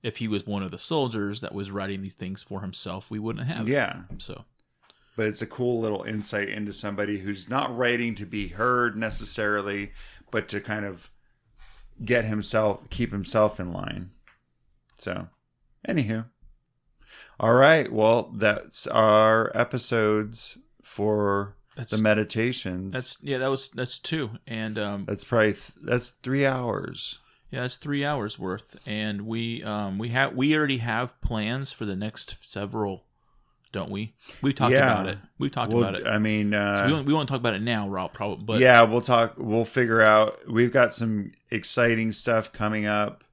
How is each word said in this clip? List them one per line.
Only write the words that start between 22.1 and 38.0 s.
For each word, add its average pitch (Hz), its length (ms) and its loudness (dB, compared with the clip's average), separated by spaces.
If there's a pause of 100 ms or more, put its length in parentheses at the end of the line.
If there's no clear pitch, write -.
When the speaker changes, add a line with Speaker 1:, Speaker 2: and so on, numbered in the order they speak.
Speaker 1:
that's, 127 280 -6
yeah, 139 180 -4
that 131 100 -2
was, 135 200 -4
that's - 300 -6
two. 147 320 -4 (160)
And, 110 300 -6
um, 101 280 -4
Speaker 2:
That's 101 180 -6
probably, 107 300 4
th-, - 180 -12 (100)
that's 120 300 -2
three 139 340 -2
hours. 120 760 -4 (320)
Speaker 1:
Yeah, 131 100 -6
that's 127 160 -6
three 143 260 -4
hours 135 360 -4
worth. 95 460 -8
And 107 360 -4
we, 113 420 -6
um, 104 360 -4
we 117 100 -4
have, 131 260 0
we 139 200 4
already 143 240 2
have 117 420 -4
plans 120 500 -2
for - 140 -8
the 98 100 -4
next 104 400 -8 (160)
several, 101 540 -6 (680)
don't 95 200 -6
we? 104 240 -8 (260)
We've 135 140 0
talked 123 180 2
Speaker 2:
Yeah. 131 180 6
Speaker 1:
about 98 160 0
it. 92 120 -6 (180)
We've 139 140 -2
talked 113 200 -2
Speaker 2:
We'll 120 120 4
Speaker 1:
about 98 160 -2
it. - 80 -4
Speaker 2:
I 107 100 2
mean, 107 380 2
uh, 101 240 2
Speaker 1:
So 98 80 2
we 143 60 4
won't, 147 120 -2
we 143 80 2
won't 151 160 0
talk 139 100 -2
about 120 140 0
it 98 80 -4
now, 110 260 -2
Rob, 92 260 -6